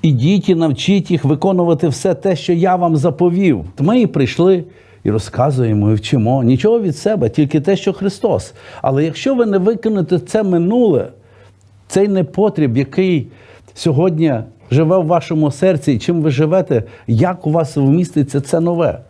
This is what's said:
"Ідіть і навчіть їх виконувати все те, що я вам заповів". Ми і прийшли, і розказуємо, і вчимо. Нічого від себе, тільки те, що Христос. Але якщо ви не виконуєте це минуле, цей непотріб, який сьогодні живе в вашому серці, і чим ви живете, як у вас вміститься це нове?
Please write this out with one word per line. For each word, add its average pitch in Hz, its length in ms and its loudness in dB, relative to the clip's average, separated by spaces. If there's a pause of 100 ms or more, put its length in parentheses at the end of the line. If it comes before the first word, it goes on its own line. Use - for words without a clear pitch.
"Ідіть 160 480 2
і 180 60 4
навчіть 165 560 0
їх 156 140 -2
виконувати 170 640 0
все 165 260 -2
те, 180 220 -2
що - 180 -4
я 180 220 2
вам 175 220 0
заповів". 170 680 2 (140)
Ми 220 220 2
і 208 60 2
прийшли, 170 560 0 (400)
і 104 80 0
розказуємо, 110 800 0
і - 20 4
вчимо. 120 500 0
Нічого 202 380 2
від 175 160 -4
себе, 190 320 0
тільки 147 320 0
те, 185 140 0
що 190 180 -2
Христос. 190 600 -4 (280)
Але 135 240 0
якщо 262 300 -2
ви 240 100 2
не 202 120 0
виконуєте 202 640 0
це - 240 -2
минуле, 185 640 2 (800)
цей 196 200 0
непотріб, 185 720 0
який 139 500 0 (460)
сьогодні 160 600 0 (380)
живе 160 260 2
в 175 80 0
вашому 156 460 0
серці, 160 420 0
і 110 60 0
чим 170 220 -2
ви 151 100 0
живете, 151 520 0 (240)
як 175 400 0
у 156 40 0
вас 160 260 -2
вміститься 143 640 0
це 165 180 -2
нове? 170 400 -2 (100)